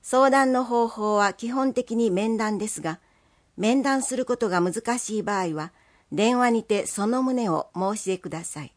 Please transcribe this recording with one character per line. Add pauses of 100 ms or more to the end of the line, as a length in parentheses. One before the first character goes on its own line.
相
談
の
方
法
は
基
本
的
に
面
談
で
す
が、 (560)
面
談
す
る
こ
と
が
難
し
い
場
合
は、 (400)
電
話
に
て
そ
の
旨
を
申
し
出
く
だ
さ
い。